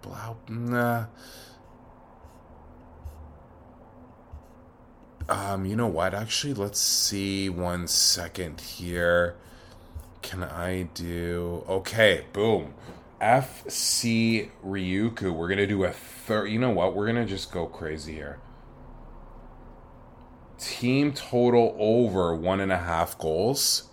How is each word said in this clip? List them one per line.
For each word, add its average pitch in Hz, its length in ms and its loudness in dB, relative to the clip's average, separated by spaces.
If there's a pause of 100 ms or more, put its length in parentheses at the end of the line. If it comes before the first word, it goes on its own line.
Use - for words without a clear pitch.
blah, 104 340 -12 (120)
nah. 120 580 0 (4000)
Um, 98 380 -2
you 101 100 -2
know 117 120 2
what? 90 260 0
Actually, 113 400 -4
let's 101 260 -2
see 98 720 0
one 87 380 -4
second 85 760 0
here. 87 720 0 (880)
Can 92 220 -8
I 87 400 -4 (100)
do, 85 760 -4
okay, 95 640 4
boom. 98 440 2 (440)
F 127 480 2
C 113 840 0 (120)
Ryukyu. 98 680 -2
We're 82 160 -4
gonna 98 160 2
do 98 180 2
a 85 80 2
third, - 600 -4
you 110 80 0
know 127 100 4
what? 90 260 2
We're 101 120 0
gonna 117 180 2
just 95 260 -6
go 85 140 -2
crazy 78 480 -8
here. 71 260 -10 (2250)
Team 135 520 0
total 120 680 4
over 104 560 4
one 90 240 2
and 95 120 2
a 92 60 4
half 85 400 0
goals 87 760 0